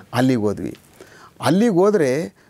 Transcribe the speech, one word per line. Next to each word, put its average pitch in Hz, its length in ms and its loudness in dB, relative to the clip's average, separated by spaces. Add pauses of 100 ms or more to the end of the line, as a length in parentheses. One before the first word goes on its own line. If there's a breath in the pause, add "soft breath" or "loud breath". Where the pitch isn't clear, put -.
(140 loud breath)
ಅಲ್ಲಿಗೆ 127 260 2
ಹೋದ್ವಿ. 101 380 -4 (640 loud breath)
ಅಲ್ಲಿಗೆ 196 320 2
ಹೋದ್ರೆ 175 680 0 (100)